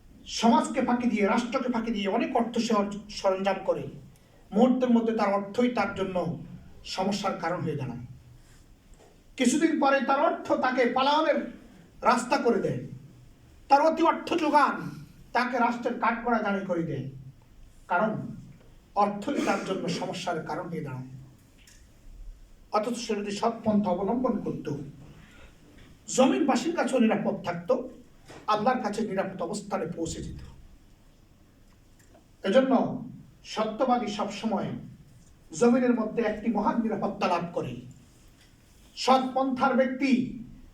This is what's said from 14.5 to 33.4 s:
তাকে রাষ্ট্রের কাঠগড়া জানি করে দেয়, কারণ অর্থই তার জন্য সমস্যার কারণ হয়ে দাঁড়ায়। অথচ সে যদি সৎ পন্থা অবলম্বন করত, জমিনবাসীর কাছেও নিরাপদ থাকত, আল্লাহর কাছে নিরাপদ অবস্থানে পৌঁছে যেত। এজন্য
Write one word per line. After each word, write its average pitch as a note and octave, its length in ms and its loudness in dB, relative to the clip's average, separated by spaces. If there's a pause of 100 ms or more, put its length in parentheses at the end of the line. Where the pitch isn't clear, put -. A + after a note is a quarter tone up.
তাকে B3 260 0
রাষ্ট্রের A#3 420 0
কাঠগড়া A3+ 380 0
জানি G3+ 280 -2
করে E3+ 160 -2
দেয়, C3 280 -6 (800)
কারণ F#3+ 280 0 (800)
অর্থই G#3 500 0
তার G3 220 0
জন্য F#3+ 220 -4
সমস্যার F3 540 -4
কারণ - 260 -6
হয়ে E3 120 -6
দাঁড়ায়। B2+ 260 -8 (1700)
অথচ A3 240 -2
সে - 200 -4
যদি G3+ 140 -6
সৎ A3+ 220 -2 (120)
পন্থা G3+ 260 2
অবলম্বন A3 480 0
করত, D3+ 380 -6 (1300)
জমিনবাসীর B3+ 720 2
কাছেও C4 220 0
নিরাপদ - 440 2
থাকত, F3 340 -2 (680)
আল্লাহর G#3+ 360 0
কাছে G#3 200 -4
নিরাপদ F#3 400 -4
অবস্থানে F3+ 440 -6
পৌঁছে E3 360 -6
যেত। - 180 -10 (2000)
এজন্য B3+ 580 2 (400)